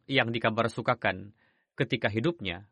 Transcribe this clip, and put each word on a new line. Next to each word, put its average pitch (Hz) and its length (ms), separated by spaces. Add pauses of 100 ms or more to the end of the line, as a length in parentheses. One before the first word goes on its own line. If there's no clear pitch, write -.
yang 127 220
dikabar 113 420
sukakan 101 640 (380)
ketika 120 380
hidupnya 104 600